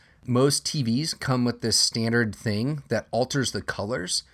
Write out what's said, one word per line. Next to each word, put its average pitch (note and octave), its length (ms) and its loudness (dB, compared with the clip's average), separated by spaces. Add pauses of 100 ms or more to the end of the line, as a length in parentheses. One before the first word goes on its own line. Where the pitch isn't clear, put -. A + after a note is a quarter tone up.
(260)
most C3+ 400 4
T D3+ 180 -2
Vs A#2+ 300 0
come B2+ 320 0
with A#2+ 160 -2
this A2+ 160 2
standard A#2 580 2
thing A#2+ 540 -2
that G#2+ 220 -2
alters B2 420 0
the G2+ 80 -4
colors G#2 600 -4 (100)